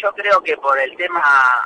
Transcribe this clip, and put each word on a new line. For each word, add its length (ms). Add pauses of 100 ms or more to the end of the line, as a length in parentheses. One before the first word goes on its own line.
yo 120
creo 280
que 160
por 220
el 180
tema 240 (440)